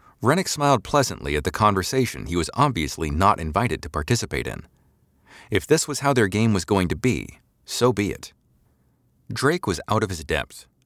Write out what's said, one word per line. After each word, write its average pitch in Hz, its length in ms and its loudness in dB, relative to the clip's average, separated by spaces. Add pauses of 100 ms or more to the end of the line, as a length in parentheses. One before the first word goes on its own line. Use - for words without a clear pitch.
(220)
Rennick 160 260 2
smiled 143 380 2
pleasantly 95 500 0
at 71 80 0
the 90 80 -2
conversation 101 760 0
he 82 100 -2
was 85 160 0
obviously 80 580 -2
not 92 300 4
invited 85 400 -2
to - 80 -12
participate 76 580 -2
in. 50 180 -10 (840)
If 98 160 0
this 156 200 2
was 143 120 -6
how 139 140 2
their 113 160 4
game 107 240 2
was 92 120 0
going 95 220 2
to 78 80 -4
be, 78 440 -2 (260)
so 120 280 2
be 101 180 0
it. - 220 -14 (1000)
Drake 143 360 0
was 87 200 -2
out 107 140 0
of 104 80 0
his 80 140 -8
depth. - 420 -4 (200)